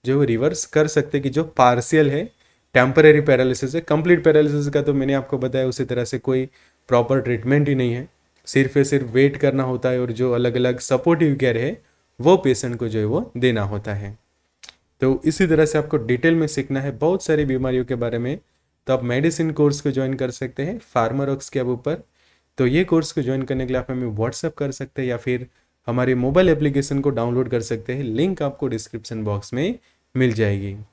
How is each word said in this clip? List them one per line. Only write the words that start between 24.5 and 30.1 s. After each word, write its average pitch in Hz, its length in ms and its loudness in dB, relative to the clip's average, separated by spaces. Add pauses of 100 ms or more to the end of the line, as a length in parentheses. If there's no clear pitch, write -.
कर 143 140 -4
सकते - 300 -10
हैं 127 80 -2
या 120 80 -2
फिर 123 300 -4 (400)
हमारे 123 280 0
मोबाइल 143 340 2
एप्लीकेशन 139 500 0
को 139 100 0
डाउनलोड 120 400 -2
कर 120 120 -2
सकते 113 320 -6
हैं, 139 100 -6
लिंक 147 380 -2
आपको 139 260 -4
डिस्क्रिप्शन 110 560 -8
बॉक्स 101 300 -6
में 180 260 -4 (380)